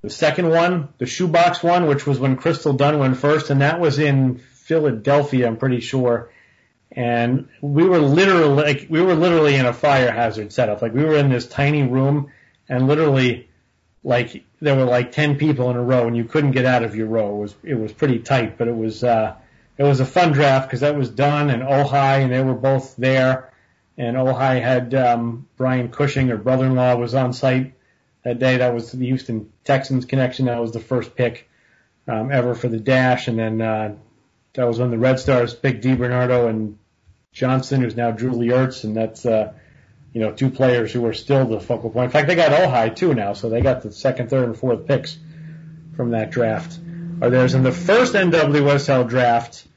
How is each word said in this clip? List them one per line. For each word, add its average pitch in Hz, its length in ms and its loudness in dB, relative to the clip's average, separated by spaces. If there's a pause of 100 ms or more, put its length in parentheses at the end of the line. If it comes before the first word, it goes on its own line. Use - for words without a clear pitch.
the 104 80 -10
second 160 400 0
one, 170 480 0
the 123 80 -4
shoebox 170 560 2
one, 175 260 2
which 143 180 0
was 135 140 0
when 131 160 2
Crystal 156 380 0
Dunn 143 260 2
went 131 160 2
first, 147 340 0
and 139 120 4
that 165 180 2
was 143 180 2
in 135 400 2
Philadelphia, 139 1080 0
I'm 113 80 -4
pretty 127 240 -2
sure. 120 500 -2 (640)
And 120 560 -2 (120)
we 143 280 2
were 180 100 4
literally, 156 640 4
like, 147 260 0
we 160 140 0
were 185 120 4
literally 156 420 4
in 131 100 2
a 120 60 2
fire 131 400 2
hazard 110 400 -4
setup. 104 300 -2
Like, 113 120 -4
we 139 100 2
were 156 120 2
in 139 140 4
this 120 180 -2
tiny 143 340 0
room, 139 480 0 (380)
and 131 180 0
literally, 135 640 2 (560)
like, 123 400 -2 (160)
there 143 160 2
were, 131 80 2
like, 123 260 0
ten 147 260 0
people 139 340 0
in 123 60 -2
a 120 60 -2
row, 123 240 2
and 117 100 -2
you 117 80 -2
couldn't 143 280 0
get 127 140 2
out 123 180 2
of 104 100 -8
your 110 140 -4
row. 107 280 -2
It 104 40 -6
was, 101 140 -8 (100)
it 151 100 -6
was 110 180 -6
pretty 127 280 -2
tight, 120 380 -2
but 117 100 -2
it 120 80 -4
was, 110 260 -6
uh, 113 320 0 (440)
it - 40 0
was 135 180 4
a 131 60 0
fun 175 260 2
draft 135 380 2
'cause 120 100 -6
that 147 160 0
was 131 140 -2
Dunn 143 400 0
and 123 120 -2
Ojai, 135 600 2
and 127 100 0
they 131 100 0
were 131 120 0
both 135 420 -2
there. 131 560 0 (460)
And 120 180 -4
Ojai 131 460 0
had, 123 320 -2
um, 120 600 0
Brian 127 340 -2
Cushing, 139 380 -2
her 117 80 -2
brother-in-law, 127 600 0
was 120 180 -4
on 127 180 0
site 131 400 -2 (520)
that 120 140 -4
day. 127 200 2
That 123 160 0
was 117 180 -8
the 127 140 -6
Houston 123 440 -4 (140)
Texans 135 400 -2
connection. 131 420 -2
That 117 140 -2
was 113 120 -4
the 113 80 -8
first - 360 -6
pick, - 320 -4 (580)
um, 123 240 -6
ever 123 240 0
for 123 140 -6
the 113 100 -4
Dash. 127 500 0
And 113 100 -4
then, 110 220 -4
uh, 110 340 -4 (600)
that 127 120 -2
was 117 120 -2
when 123 120 -2
the 117 80 -4
Red 127 200 2
Stars 123 360 0
picked 117 300 -4
DiBernardo 123 640 0
and 110 300 -6 (540)
Johnson, 131 500 -2
who's 110 140 -4
now 120 160 -2
Julie 120 360 -4
Ertz. 131 360 0
And 107 120 -6
that's, 113 300 -6
uh, 110 260 0 (600)
you 113 80 -6
know, 107 120 -2
two 135 180 -2
players 123 420 0
who 120 140 -2
are 110 80 -2
still 135 320 0
the 110 140 -4
focal 113 300 -6
point. 123 160 -2
In 127 40 -6
fact, 147 180 0
they 180 60 2
got 165 180 4
Ojai 123 440 2
too 170 180 0
now. 104 200 -4
So 117 160 -8
they 117 100 0
got 127 220 0
the 104 100 -12
second, 123 380 -4
third, 131 140 0
and 117 120 -4
fourth 123 300 -2
picks - 320 -4 (800)
from 120 140 -4
that 110 200 -4
draft 110 480 -4 (440)
are 120 80 4
theirs. 127 240 2
In 131 80 2
the 127 100 2
first 240 420 2
N 190 160 2
W 147 400 2
S 139 200 0
L 127 140 4
draft 120 600 0 (100)